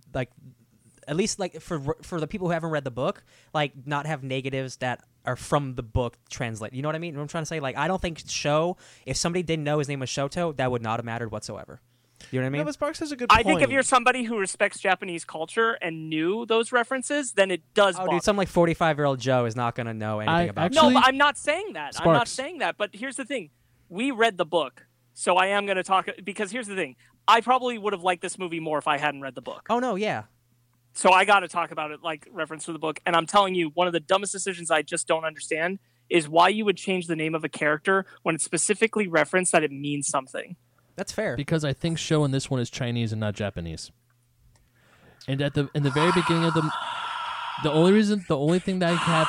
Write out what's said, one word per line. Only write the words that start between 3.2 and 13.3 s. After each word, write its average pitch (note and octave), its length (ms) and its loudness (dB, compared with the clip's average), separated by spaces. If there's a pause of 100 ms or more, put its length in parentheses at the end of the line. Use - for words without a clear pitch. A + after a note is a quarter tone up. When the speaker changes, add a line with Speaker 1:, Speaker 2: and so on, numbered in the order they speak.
Speaker 1:
like, D3+ 200 0 (120)
not D3 220 -4
have D3+ 180 -6
negatives C3 540 -4
that B2+ 260 -4 (220)
are B2+ 100 -2
from C#3+ 380 -2
the B2+ 80 -6
book A#2+ 340 -2 (140)
translate. A2+ 420 -6
You B2+ 80 -8
know D3 80 -4
what D#3 80 -2
I - 40 -6
mean? E3+ 160 -8
What C#3+ 60 -6
I'm D3 60 -8
trying E3 140 -4
to D3+ 60 -6
say, D#3+ 120 -6
like, C3 160 -4
I C#3+ 120 0
don't F#3 120 0
think E3+ 260 -6
Sho, D#3 520 0 (260)
if C3 140 -4
somebody F3 240 -2
didn't D#3 220 -2
know D3 140 0
his C#3 100 -2
name C#3 120 -4
was B2+ 80 -6
Shoto, D3 480 -4
that B2+ 140 0
would A#2+ 120 -2
not A2+ 180 -2
have A2+ 40 -10
mattered A#2 260 -6
whatsoever. - 520 -12 (500)
You B2+ 80 0
know B2+ 40 0
what - 20 -2
I C3 40 -2
mean? C#3+ 100 -2
Speaker 2:
No, D#3 40 0
but D4 100 -6
Sparks D4+ 260 -4
has D4+ 120 -6
a C#4 40 -8
good B3 140 -6